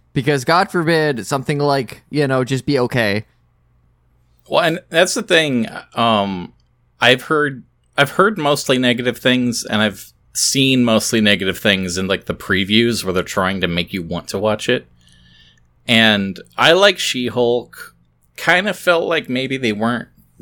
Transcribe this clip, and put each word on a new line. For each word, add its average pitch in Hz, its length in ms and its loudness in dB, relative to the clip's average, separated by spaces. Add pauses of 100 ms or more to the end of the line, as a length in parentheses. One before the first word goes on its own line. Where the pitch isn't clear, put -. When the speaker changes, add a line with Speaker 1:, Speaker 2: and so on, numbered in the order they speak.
(120)
Speaker 1:
Because 143 320 0
God 165 260 2
forbid 156 560 0
something 143 320 -4
like, 139 500 -2
you 143 200 0
know, 131 160 0
just 127 220 -4
be 143 120 0
okay. 113 460 0 (1200)
Speaker 2:
Well, 151 140 0
and 165 260 0
that's 180 260 2
the 220 100 -4
thing. 147 420 0 (280)
Um, 101 580 -2 (480)
I've 123 220 4
heard, 147 420 -2 (320)
I've 139 160 2
heard 196 260 2
mostly 143 400 0
negative 123 400 0
things, 123 460 0
and 107 180 -2
I've 104 300 -4 (220)
seen 131 500 2
mostly 113 360 2
negative 95 380 2
things 95 400 0
in, 95 80 -2
like, 92 200 -4
the - 80 -6
previews 107 680 0
where 95 100 -4
they're 87 120 0
trying 95 380 -2
to 92 40 0
make 85 260 -4
you 90 120 -6
want 85 240 -8
to 101 100 -6
watch 107 300 -2
it. 123 180 -2 (1040)
And 107 500 4 (180)
I 135 180 6
like 190 260 4
She-Hulk. 120 960 -4 (400)
Kind 180 320 0
of 180 100 -6
felt 175 300 2
like 160 200 -2
maybe 131 280 -4
they 123 160 0
weren't 113 360 -2 (340)